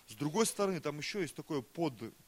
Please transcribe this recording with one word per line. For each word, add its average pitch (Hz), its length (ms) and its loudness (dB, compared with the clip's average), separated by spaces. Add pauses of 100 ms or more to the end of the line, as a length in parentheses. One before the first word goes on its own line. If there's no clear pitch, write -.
С - 80 -16
другой 156 320 4
стороны, 190 340 2
там 151 180 -2
еще 196 220 -4
есть 151 140 -2
такое 143 280 -2
под-, 123 520 -4 (140)